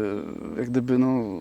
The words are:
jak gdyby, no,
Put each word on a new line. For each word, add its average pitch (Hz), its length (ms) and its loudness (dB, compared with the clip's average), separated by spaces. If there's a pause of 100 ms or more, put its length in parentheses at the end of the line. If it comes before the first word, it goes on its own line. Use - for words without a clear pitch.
(580)
jak 120 120 -2
gdyby, 123 280 2
no, 127 100 6 (340)